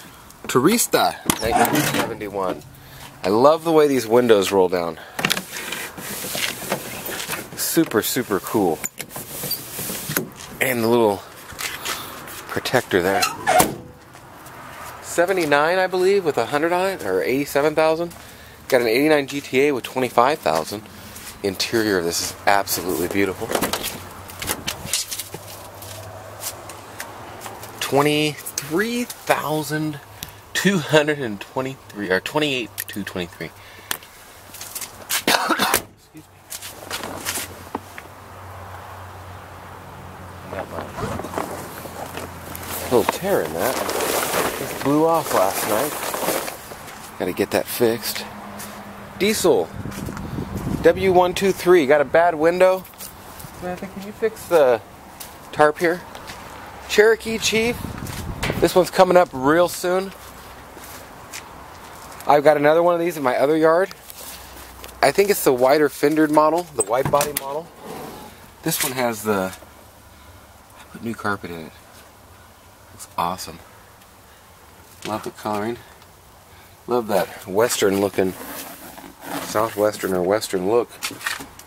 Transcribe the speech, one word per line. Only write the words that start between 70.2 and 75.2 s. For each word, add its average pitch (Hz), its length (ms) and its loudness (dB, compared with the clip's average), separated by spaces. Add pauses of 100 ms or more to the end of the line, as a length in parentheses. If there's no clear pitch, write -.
put - 120 -16
new 113 120 -6
carpet 98 360 -6
in 80 160 -10
it. - 40 -18 (1200)
Looks - 140 -18 (100)
awesome. 87 420 -4 (1500)
Love 107 160 -4